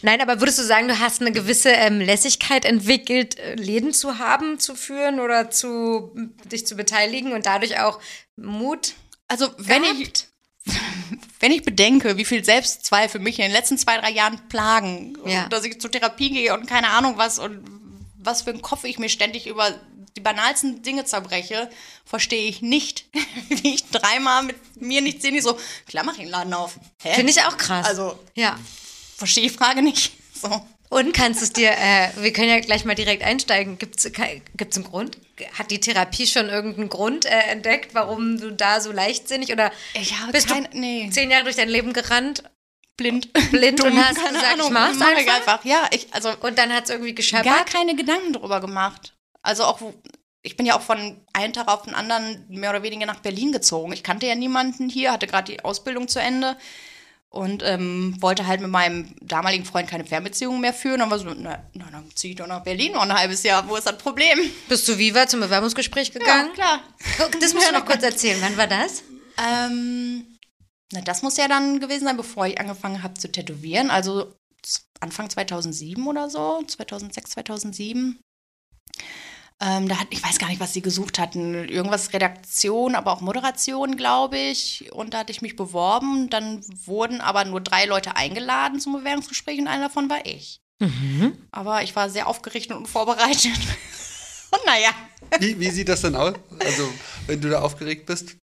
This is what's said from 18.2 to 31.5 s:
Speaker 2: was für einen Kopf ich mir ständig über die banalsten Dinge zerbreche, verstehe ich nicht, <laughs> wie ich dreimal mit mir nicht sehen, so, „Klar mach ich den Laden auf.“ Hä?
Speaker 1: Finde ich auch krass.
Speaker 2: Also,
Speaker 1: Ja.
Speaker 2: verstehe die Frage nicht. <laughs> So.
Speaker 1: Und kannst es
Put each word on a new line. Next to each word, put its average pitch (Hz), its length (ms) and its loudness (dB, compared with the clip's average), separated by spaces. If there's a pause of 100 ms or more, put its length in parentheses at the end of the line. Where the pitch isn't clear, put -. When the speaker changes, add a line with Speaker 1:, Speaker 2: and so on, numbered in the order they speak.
Speaker 2:
was 233 200 -2
für 247 80 -6
einen 226 100 -10
Kopf - 220 -6
ich 247 160 -8
mir 220 100 -2
ständig 220 380 -2
über 214 260 0 (420)
die 208 60 -14
banalsten 226 640 0
Dinge 262 220 -4
zerbreche, 202 640 -4 (360)
verstehe 220 420 -2
ich 208 140 -6
nicht, 262 440 0 (240)
<laughs> - 200 -14
wie 285 260 0
ich - 140 -4
dreimal 254 540 2
mit - 380 -12
mir 262 200 0
nicht 277 200 -2
sehen, 277 200 0
so, 233 160 2 (300)
„Klar 160 160 -4
mach 320 100 -2
ich 226 60 -12
den 170 100 -12
Laden 180 240 -4
auf.“ 175 240 -6 (240)
Hä? 165 120 0
Speaker 1:
Finde 247 180 4
ich 330 120 6
auch 339 140 0
krass. 180 300 0
Speaker 2:
Also, 190 320 -2 (160)
Speaker 1:
Ja. 220 240 0 (580)
Speaker 2:
verstehe 208 260 2
die 240 60 4
Frage 262 320 4
nicht. - 360 2
<laughs> - 40 -20 (200)
So. 208 240 -4 (240)
Speaker 1:
Und 262 240 2
kannst 233 300 2
es 220 100 -2